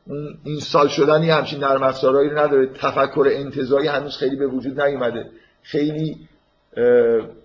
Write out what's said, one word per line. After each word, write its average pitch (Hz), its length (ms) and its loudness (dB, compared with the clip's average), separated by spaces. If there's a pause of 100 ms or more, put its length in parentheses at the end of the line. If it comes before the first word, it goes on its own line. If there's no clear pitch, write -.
اون 143 360 -10
اینستال 147 440 0
شدنی 156 420 2
همچین 147 300 0
نرم 135 240 0
افزارهایی 135 460 2
رو 151 100 -2
نداره. 139 300 2 (120)
تفکر 135 500 0
انتزاعی 139 560 -2
هنوز 139 300 -4
خیلی 139 180 -2
به 139 120 -2
وجود 131 340 -6
نیومده، 123 440 -2 (360)
خیلی، 151 560 -4 (600)
اه، 117 60 0 (600)